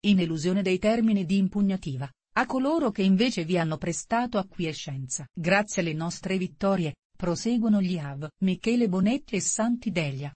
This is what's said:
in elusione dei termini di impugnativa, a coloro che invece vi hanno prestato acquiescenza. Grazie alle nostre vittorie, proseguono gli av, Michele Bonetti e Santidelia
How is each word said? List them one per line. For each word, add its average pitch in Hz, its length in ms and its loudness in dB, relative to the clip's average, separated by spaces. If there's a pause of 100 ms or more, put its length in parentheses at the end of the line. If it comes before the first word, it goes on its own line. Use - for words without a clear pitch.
in 202 120 6
elusione 170 420 0
dei 185 180 2
termini 214 460 2
di 190 140 0
impugnativa, 190 720 -2 (240)
a 254 120 2
coloro 269 440 0
che 202 120 -2
invece 190 420 4
vi 175 120 0
hanno 156 220 0
prestato 226 600 -2
acquiescenza. 151 920 -6
Grazie 190 500 0
alle 160 120 -2
nostre 175 420 -4
vittorie, 185 600 -2 (200)
proseguono 214 640 0
gli 180 160 0
av, 143 320 -8 (140)
Michele 220 460 2
Bonetti 202 480 0
e 180 40 2
Santidelia 170 960 -2